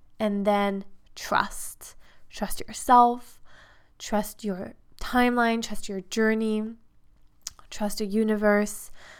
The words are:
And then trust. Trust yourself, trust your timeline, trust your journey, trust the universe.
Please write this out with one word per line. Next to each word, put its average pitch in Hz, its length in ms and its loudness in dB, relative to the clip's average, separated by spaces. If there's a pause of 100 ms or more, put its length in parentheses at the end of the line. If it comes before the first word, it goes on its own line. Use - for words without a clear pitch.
(200)
And 202 260 0
then 202 380 2 (300)
trust. - 800 -2 (340)
Trust - 360 -4
yourself, 240 760 4 (580)
trust - 460 -6
your 196 300 -8 (260)
timeline, 240 600 2
trust - 260 -4
your 190 140 -6
journey, 220 600 0 (1080)
trust 208 280 -4
the 214 80 -4
universe. 208 840 2 (300)